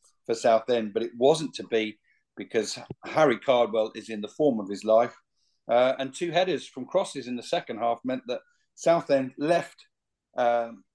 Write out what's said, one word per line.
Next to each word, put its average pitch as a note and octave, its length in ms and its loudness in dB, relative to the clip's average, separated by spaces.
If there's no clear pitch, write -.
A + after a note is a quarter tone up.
for A#2 80 -2
Southend." A2+ 580 2
But A2+ 100 -2
it A#2 140 -6
wasn't D3+ 380 2
to - 100 -10
be, A2 340 -2
because - 420 -4
Harry C#3 320 2
Cardwell A2+ 560 0
is G#2+ 140 -14
in G#2+ 120 -8
the G2+ 80 -8
form C3+ 320 0
of F#2+ 80 -8
his G2 160 -8
life. A2+ 300 4
Uh, B2+ 300 4
and C3 140 -8
two F3 180 -6
headers F3 360 0
from C3 180 -12
crosses D#3+ 420 -4
in B2 100 -8
the A#2 60 -10
second - 360 -6
half A#2 260 -2
meant B2+ 220 -4
that A#2+ 140 -8
Southend C#3+ 640 0
left, E3 480 -2
um, A#2+ 480 0